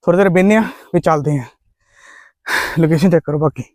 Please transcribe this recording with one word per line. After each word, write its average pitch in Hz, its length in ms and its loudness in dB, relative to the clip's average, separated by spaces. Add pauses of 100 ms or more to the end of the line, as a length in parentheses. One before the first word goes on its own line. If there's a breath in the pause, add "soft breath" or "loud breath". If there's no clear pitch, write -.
ਥੋੜ੍ਹੀ 175 140 2
ਦੇਰ 202 100 4
ਬਹਿਨੇ 185 280 2
ਆ, 220 60 2
ਫਿਰ - 380 -4
ਚੱਲਦੇ 147 380 -2
ਆ। 123 60 -6 (1300 loud breath)
ਲੋਕੇਸ਼ਨ 165 320 2
ਚੈੱਕ 160 160 0
ਕਰੋ 151 120 -4
ਬਾਕੀ 151 240 -4 (120)